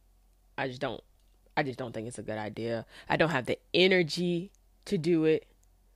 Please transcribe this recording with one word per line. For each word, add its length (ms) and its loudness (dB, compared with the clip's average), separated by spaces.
"I 100 -4
just 140 -10
don't, 200 -6
I 80 2
just 140 -6
don't 160 -8
think 140 -6
it's 100 -14
a 60 -10
good 140 -6
idea. 480 -6
I 100 0
don't 120 4
have 160 -2
the 140 -2
energy 800 2
to 120 -2
do 280 2
it. 200 4